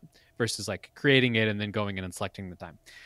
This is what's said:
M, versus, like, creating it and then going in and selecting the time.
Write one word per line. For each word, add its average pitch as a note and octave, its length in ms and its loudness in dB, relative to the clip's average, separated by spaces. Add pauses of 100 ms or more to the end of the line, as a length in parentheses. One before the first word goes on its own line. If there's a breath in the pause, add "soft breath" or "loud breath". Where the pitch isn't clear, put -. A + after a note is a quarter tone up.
M, - 80 -20 (300 soft breath)
versus, A2 300 -2
like, - 260 -8
creating C3 400 4
it A2 140 2
and G#2 120 -2
then G#2 120 -4
going G2+ 260 -4
in F#2 60 -6
and F2+ 100 -10
selecting G2 360 -8
the F2+ 60 -16
time. E2+ 220 -16 (280 loud breath)